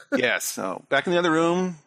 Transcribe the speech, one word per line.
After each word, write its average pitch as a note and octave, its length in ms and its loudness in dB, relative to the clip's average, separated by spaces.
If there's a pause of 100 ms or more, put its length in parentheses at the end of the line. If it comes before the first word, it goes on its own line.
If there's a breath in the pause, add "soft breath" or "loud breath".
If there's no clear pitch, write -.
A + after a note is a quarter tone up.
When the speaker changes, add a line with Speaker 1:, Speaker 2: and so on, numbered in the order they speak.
Speaker 1:
<laughs> - 140 -6
Speaker 2:
Yes. A2+ 280 0
So, - 440 -6
back C#3 180 0
in F3+ 60 0
the F3 60 4
other F3 140 2
room, E3+ 440 0 (100)